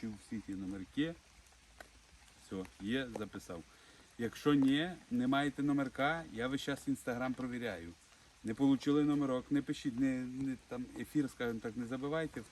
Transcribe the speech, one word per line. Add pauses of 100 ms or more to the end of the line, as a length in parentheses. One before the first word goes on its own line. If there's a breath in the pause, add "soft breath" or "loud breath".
чи
у (100)
всіх
є
номерки. (1300)
Все, (260)
є, (100)
записав. (540 loud breath)
Якщо
ні, (200)
не
маєте
номерка, (100)
я
весь
час
Instagram
провіряю. (500 loud breath)
Не
получили
номерок,
не
пишіть,
не,
не, (100)
там, (140)
ефір,
скажімо
так,
не
забивайте
в